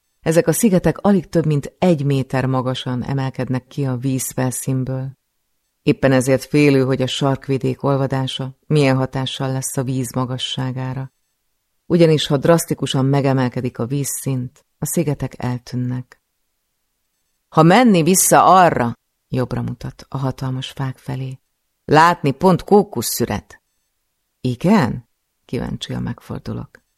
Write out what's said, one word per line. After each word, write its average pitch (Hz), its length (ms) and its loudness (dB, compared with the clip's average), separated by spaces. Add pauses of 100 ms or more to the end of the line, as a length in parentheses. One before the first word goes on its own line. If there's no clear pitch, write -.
(220)
Ezek 160 260 2
a 165 40 4
szigetek 175 460 2
alig 196 320 0
több 165 160 0
mint 147 340 -4
egy 165 260 2
méter 135 400 -2
magasan 131 580 -4
emelkednek 131 640 -4
ki 143 180 -6
a 127 120 -2
vízfelszínből. 131 1200 -4 (640)
Éppen 139 300 2
ezért 131 320 2
félő, 143 400 4
hogy 131 180 -2
a 127 60 -2
sarkvidék 135 760 -4
olvadása 135 720 -4 (100)
milyen 139 280 2
hatással 131 560 -4
lesz 131 260 -6
a 135 60 -2
víz 127 300 -6
magasságára. 127 1000 -6 (720)
Ugyanis, 160 420 4
ha 147 100 0
drasztikusan 147 680 0
megemelkedik 135 760 0
a 120 60 -4
vízszint, 131 800 -6 (120)
a - 80 -8
szigetek 143 580 -4
eltűnnek. 123 800 -6 (1300)
"Ha 156 140 4
menni 190 400 6
vissza 156 420 4
arra", 143 480 4 (340)
jobbra 123 340 -4
mutat 120 480 -10
a 143 80 -8
hatalmas 131 520 -6
fák 131 280 -8
felé, 131 420 -10 (460)
"látni 156 460 4
pont 185 320 2
kókuszszüret." - 1000 -2 (800)
"Igen?" 131 640 0 (380)
kíváncsian 120 560 -8
megfordulok. - 840 -12 (140)